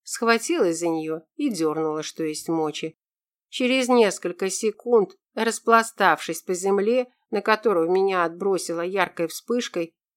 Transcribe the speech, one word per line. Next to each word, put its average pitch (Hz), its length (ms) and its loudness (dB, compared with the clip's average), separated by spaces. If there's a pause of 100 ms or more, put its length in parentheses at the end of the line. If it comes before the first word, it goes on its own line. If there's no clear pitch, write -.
Схватилась 226 800 0
за 170 80 -2
нее 160 320 -4 (160)
и 285 120 -4
дернула, 156 540 -2
что 160 220 -8
есть 156 240 -8
мочи. 160 500 -4 (520)
Через 254 380 0
несколько 190 640 2
секунд, 220 600 0 (220)
распластавшись 220 1080 0
по 185 120 -4
земле, 202 520 0 (240)
на 208 100 -2
которую 208 520 2
меня 190 320 2
отбросило 170 560 -2
яркой 175 480 -2
вспышкой, 180 680 -6 (220)